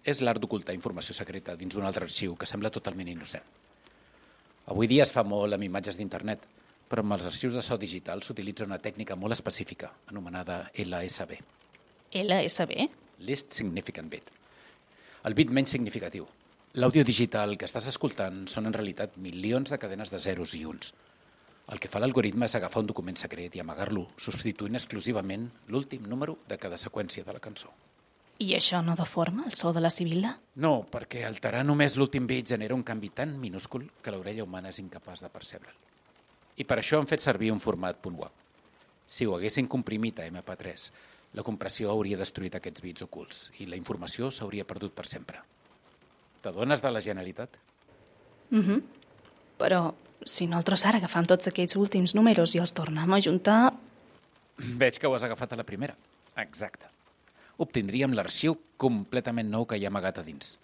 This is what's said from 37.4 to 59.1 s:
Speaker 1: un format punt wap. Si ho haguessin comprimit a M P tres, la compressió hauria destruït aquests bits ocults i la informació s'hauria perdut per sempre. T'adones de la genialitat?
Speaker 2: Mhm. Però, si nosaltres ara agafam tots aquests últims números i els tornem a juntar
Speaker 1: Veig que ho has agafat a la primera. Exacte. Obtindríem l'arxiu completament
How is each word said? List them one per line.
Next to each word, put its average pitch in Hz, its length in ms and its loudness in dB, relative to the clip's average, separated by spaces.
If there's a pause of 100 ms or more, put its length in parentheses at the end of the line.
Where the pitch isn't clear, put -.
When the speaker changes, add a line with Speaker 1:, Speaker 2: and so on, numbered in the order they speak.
Speaker 1:
un 104 100 0
format 90 380 -2
punt 87 240 -10
wap. - 100 -12 (760)
Si - 160 -2
ho 101 80 2
haguessin 107 320 0
comprimit 113 560 -4
a 82 80 -10
M 87 160 -10
P 92 160 -10
tres, 90 300 -12 (420)
la 104 80 -8
compressió 101 480 -4
hauria 101 280 0
destruït 92 360 -6
aquests 90 280 -10
bits 90 280 -10
ocults - 380 -12 (100)
i 101 80 -12
la 87 80 -12
informació 95 560 -6
s'hauria 101 320 -6
perdut 92 320 -8
per - 160 -10
sempre. - 320 -14 (1000)
T'adones 113 400 0
de 139 80 0
la 113 160 -2
genialitat? 95 480 -8 (960)
Speaker 2:
Mhm. 208 300 6 (840)
Però, 175 320 4 (320)
si - 240 2
nosaltres 170 400 4
ara 220 80 8
agafam 170 320 4
tots 180 220 6
aquests 180 260 2
últims 196 400 4
números 208 380 8
i 175 80 4
els 175 100 2
tornem 156 400 0
a 202 80 8
juntar 202 540 6 (840)
Speaker 1:
Veig 123 400 2
que - 100 0
ho 135 80 4
has 117 80 0
agafat 120 300 -4
a 120 80 -6
la - 80 -6
primera. 113 260 -6 (460)
Exacte. - 480 -10 (720)
Obtindríem 127 580 2
l'arxiu 151 400 2 (220)
completament 117 760 0